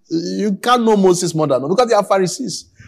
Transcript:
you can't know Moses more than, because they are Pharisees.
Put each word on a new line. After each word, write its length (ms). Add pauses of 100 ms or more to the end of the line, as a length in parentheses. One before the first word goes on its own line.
(120)
you 460
can't 260
know 120
Moses 380
more 140
than, 200
because 220
they 60
are 80
Pharisees. 600 (220)